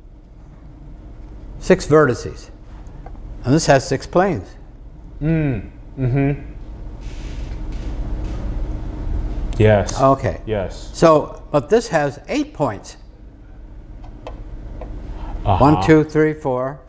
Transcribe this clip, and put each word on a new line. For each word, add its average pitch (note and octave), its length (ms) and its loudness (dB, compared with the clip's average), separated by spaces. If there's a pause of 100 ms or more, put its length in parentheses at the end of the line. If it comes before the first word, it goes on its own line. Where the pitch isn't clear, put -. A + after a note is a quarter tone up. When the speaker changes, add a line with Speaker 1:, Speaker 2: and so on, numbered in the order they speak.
(1600)
Speaker 1:
six - 260 4
vertices, C#3+ 640 4 (920)
and B2+ 100 4
this D#3+ 120 4
has C#3 200 6
six - 200 -2
planes. F3 420 0 (760)
Speaker 2:
Mm. D3 480 0 (280)
Mm-hmm. C#3 540 0 (3000)
Yes. G#2+ 420 4
Speaker 1:
Okay. C3+ 460 2
Speaker 2:
Yes. G2+ 480 -4
Speaker 1:
So, - 560 4
but D3 180 2
this A#3 200 2
has D3 400 0
eight C#4 260 -4
points. A2 420 -4 (2500)
Speaker 2:
Uh-huh. G2 140 4
Speaker 1:
One, D3 260 6
two, D#3 200 8
three, D#3 300 2
four, C3+ 540 -4